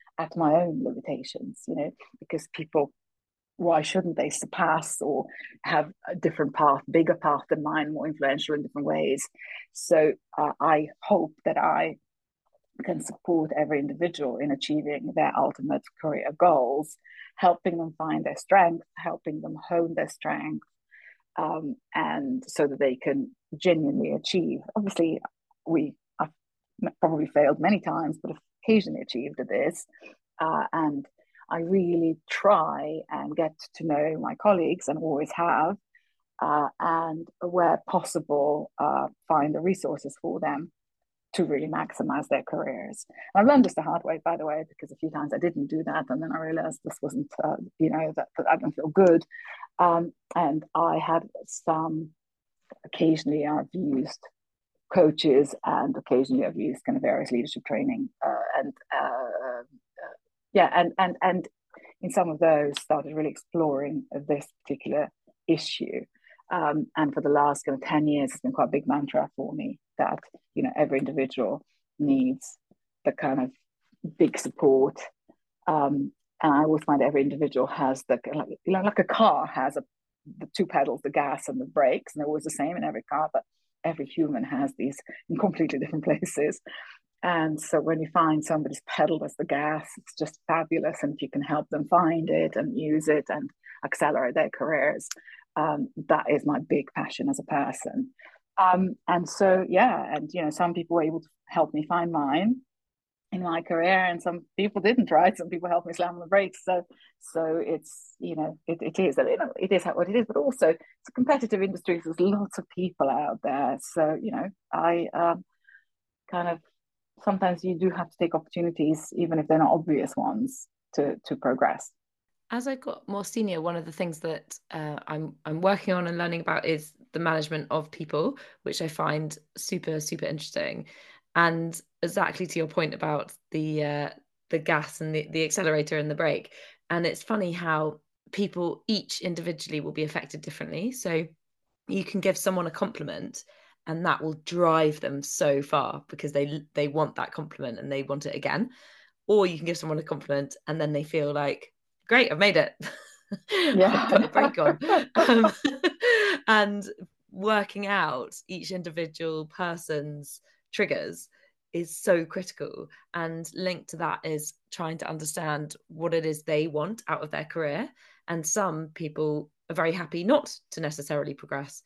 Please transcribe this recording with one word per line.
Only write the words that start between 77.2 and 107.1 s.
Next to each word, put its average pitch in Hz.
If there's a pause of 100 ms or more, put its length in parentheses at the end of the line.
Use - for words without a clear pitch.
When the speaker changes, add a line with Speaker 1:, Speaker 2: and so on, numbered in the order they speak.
Speaker 1:
individual 139
has 135
the, - (120)
like, - (160)
you 185
know, 190
like 202
a 185
car 165
has 131
a, - (560)
the -
two 180
pedals, 143
the 143
gas 143
and 131
the 131
brakes, 135
and 151
they're 147
always 151
the 151
same 156
in -
every 123
car, 151
but - (400)
every 156
human 147
has 135
these 135 (320)
in 170
completely 160
different -
<laughs> -
places. - (640)
And 160
so 156
when 160
you 156
find 156
somebody's 151
pedal 156
as 143
the 165
gas, 151
it's -
just -
fabulous. 160
And 147
if -
you 131
can 139
help 151
them 147
find 165
it 156
and -
use 156
it 151
and 147 (320)
accelerate 131
their 156
careers, 147 (480)
um, 151 (200)
that 156
is 143
my 143
big -
passion -
as 139
a -
person. 143 (480)
Um, 185 (120)
and 175
so, 190
yeah, 180
and, 151
you 175
know, 151
some 170
people 170
were 165
able 160
to - (200)
help 156
me 151
find 170
mine 160 (760)
in 180
my 170
career, 180
and 175
some 175 (140)
people 202
didn't, 220
right? 170
Some 170
people 175
helped 175
me 165
slam 175
on 175
the 165
brakes. 190
So, 180 (500)